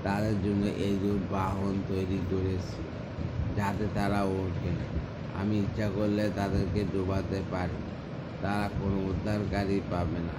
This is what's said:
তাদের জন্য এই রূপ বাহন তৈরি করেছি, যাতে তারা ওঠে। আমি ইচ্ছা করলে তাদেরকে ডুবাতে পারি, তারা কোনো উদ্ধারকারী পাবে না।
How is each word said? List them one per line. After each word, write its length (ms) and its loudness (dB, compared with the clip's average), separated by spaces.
তাদের 380 2
জন্য 220 2
এই 200 2
রূপ 220 2
বাহন 420 0
তৈরি 320 0
করেছি, 520 0
যাতে 380 0
তারা 280 2
ওঠে। 380 0
আমি 240 2
ইচ্ছা 320 0
করলে 320 2
তাদেরকে 460 2
ডুবাতে 540 0
পারি, 280 -2
তারা 260 0
কোনো 180 2
উদ্ধারকারী 680 2
পাবে 320 0
না। 180 -4